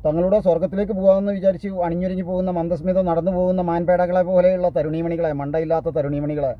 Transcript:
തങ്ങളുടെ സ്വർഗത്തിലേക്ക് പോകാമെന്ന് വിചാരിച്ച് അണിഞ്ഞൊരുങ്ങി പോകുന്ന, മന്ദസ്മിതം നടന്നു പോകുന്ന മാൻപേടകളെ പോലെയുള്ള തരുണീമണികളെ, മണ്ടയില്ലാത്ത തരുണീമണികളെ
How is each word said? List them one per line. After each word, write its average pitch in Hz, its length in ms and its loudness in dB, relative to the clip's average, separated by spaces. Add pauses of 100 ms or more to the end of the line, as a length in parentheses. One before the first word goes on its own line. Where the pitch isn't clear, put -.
തങ്ങളുടെ 175 340 2
സ്വർഗത്തിലേക്ക് 185 520 0
പോകാമെന്ന് 196 400 2
വിചാരിച്ച് 190 360 0
അണിഞ്ഞൊരുങ്ങി 185 540 -2
പോകുന്ന, 185 280 -2
മന്ദസ്മിതം 175 540 0
നടന്നു 170 260 0
പോകുന്ന 185 300 0
മാൻപേടകളെ 175 600 2
പോലെയുള്ള 180 460 2
തരുണീമണികളെ, 165 640 -2
മണ്ടയില്ലാത്ത 156 540 -2
തരുണീമണികളെ 147 720 -2